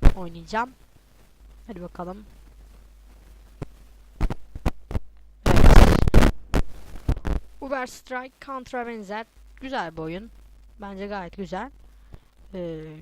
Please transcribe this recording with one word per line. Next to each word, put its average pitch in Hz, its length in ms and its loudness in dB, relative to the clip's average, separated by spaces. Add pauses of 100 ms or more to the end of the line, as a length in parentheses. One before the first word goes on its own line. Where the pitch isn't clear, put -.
(180)
oynayacağım. 180 560 -8 (960)
Hadi 185 140 -18
bakalım. 185 440 -16 (3250)
Evet. - 880 8 (1300)
Uber 262 260 -8
Strike, 254 580 -16
Contra 254 420 -12
benzer 220 380 -12 (300)
güzel 208 420 -12
bir 160 40 -10
oyun. 175 300 -12 (500)
Bence 202 260 -14
gayet 196 300 -14
güzel. 196 340 -12 (840)
Ee, 160 480 -14